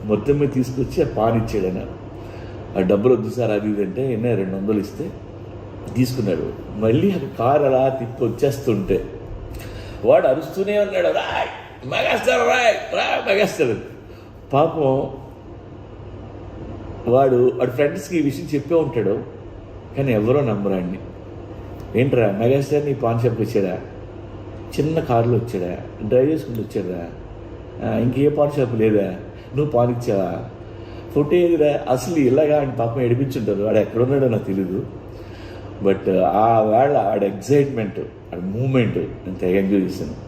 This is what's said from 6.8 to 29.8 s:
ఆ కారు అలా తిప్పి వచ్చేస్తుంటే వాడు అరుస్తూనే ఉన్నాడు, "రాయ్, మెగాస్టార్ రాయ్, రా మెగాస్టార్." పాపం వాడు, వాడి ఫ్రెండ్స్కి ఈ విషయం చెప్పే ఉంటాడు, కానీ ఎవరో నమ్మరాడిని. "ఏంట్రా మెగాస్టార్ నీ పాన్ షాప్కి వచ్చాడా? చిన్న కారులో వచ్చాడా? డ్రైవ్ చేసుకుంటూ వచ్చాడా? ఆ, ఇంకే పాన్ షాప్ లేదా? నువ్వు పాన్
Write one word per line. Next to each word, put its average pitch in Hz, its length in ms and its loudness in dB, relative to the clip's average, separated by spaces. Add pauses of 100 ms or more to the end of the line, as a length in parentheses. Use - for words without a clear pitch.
ఆ - 80 -2 (200)
కారు 139 240 4
అలా 131 260 4
తిప్పి - 360 -2
వచ్చేస్తుంటే 104 800 0 (1000)
వాడు 165 220 6
అరుస్తూనే 190 520 0
ఉన్నాడు, 185 280 2
"రాయ్, - 400 -2 (400)
మెగాస్టార్ - 600 2
రాయ్, 240 280 4 (200)
రా - 380 0
మెగాస్టార్." 175 440 2 (760)
పాపం 147 560 2 (2000)
వాడు, 127 420 6
వాడి 127 160 0
ఫ్రెండ్స్కి 160 480 0
ఈ - 20 2
విషయం 143 240 -2 (100)
చెప్పే 165 200 0
ఉంటాడు, 117 440 2 (800)
కానీ 135 160 0
ఎవరో 117 280 4
నమ్మరాడిని. 98 580 -2 (1000)
"ఏంట్రా 123 320 4
మెగాస్టార్ 139 540 2
నీ 143 80 0
పాన్ 117 260 0
షాప్కి 113 220 2
వచ్చాడా? 95 380 0 (1000)
చిన్న 156 200 2
కారులో 120 340 2
వచ్చాడా? 95 440 -2 (300)
డ్రైవ్ 127 240 6
చేసుకుంటూ 123 300 -4
వచ్చాడా? 90 440 -4 (840)
ఆ, 110 100 0
ఇంకే 120 320 2
పాన్ 147 220 2
షాప్ 120 240 0
లేదా? 104 400 4 (400)
నువ్వు 147 160 0
పాన్ 120 200 4